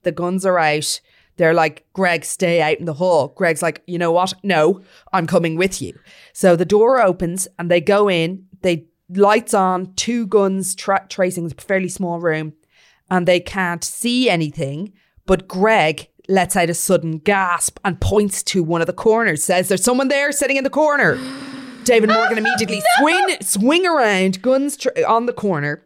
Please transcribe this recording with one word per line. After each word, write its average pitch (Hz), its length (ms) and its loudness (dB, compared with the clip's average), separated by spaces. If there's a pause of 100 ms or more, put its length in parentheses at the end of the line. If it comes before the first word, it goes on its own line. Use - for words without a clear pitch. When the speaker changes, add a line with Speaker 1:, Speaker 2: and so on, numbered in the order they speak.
Speaker 1:
The 175 100 -2
guns 180 320 -4
are 180 140 2
out. 151 420 -2 (360)
They're 165 180 4
like, 160 380 0
"Greg, 175 300 0
stay 170 380 0
out 156 160 2
in 175 80 -10
the 160 80 -6
hall." 160 360 2
Greg's 170 340 -2
like, 160 240 -4
"You 175 100 -6
know 170 160 0
what? 185 200 2 (100)
No, 180 380 2 (300)
I'm 170 160 0
coming 165 300 0
with 190 240 -2
you." 101 160 -12 (340)
So 180 240 4
the 175 80 0
door 220 380 4
opens 185 460 0 (120)
and 175 100 -6
they 175 120 0
go 208 280 2
in. 175 360 -2 (160)
They 175 240 -2 (240)
lights 202 440 2
on, 185 420 0
two 233 320 -4
guns 190 480 0
tra-, 196 340 -2
tracing 180 380 -4
a - 20 -6 (120)
fairly 190 280 -2
small 175 320 -6
room, 156 320 -2 (560)
and 180 180 0
they 180 140 4
can't 175 420 -6
see 240 460 -2
anything. 160 640 -4 (320)
But 185 240 0
Greg 185 580 2 (220)
lets 190 280 0
out 170 120 2
a 170 40 -4
sudden 165 460 0
gasp 185 680 -2
and 185 160 -4
points 202 420 0
to 185 180 -2
one 165 200 -2
of 165 60 0
the 175 60 -20
corners, 220 500 0
says, 185 260 0
"There's 196 140 0
someone 254 260 0
there 285 240 0
sitting 277 240 -2
in 269 80 -2
the 269 40 0
corner." 269 480 2 (340)
<gasps> - 340 -18
David 220 240 4
Morgan 226 280 2
immediately 220 440 -2 (100)
Speaker 2:
<laughs> 359 80 4
No! 277 40 4 (220)
Speaker 1:
swing, 359 160 -2
swing 269 460 0
around, 196 540 0
guns 269 340 0
tr-, - 140 -4 (180)
on 233 180 2
the 240 80 -2
corner. 147 520 -4